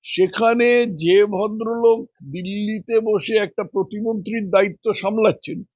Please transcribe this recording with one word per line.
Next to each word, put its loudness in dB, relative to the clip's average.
সেখানে 2
যে 4
ভদ্রলোক 0
দিল্লিতে -6
বসে 0
একটা -2
প্রতিমন্ত্রীর -4
দায়িত্ব 0
সামলাচ্ছেন, -2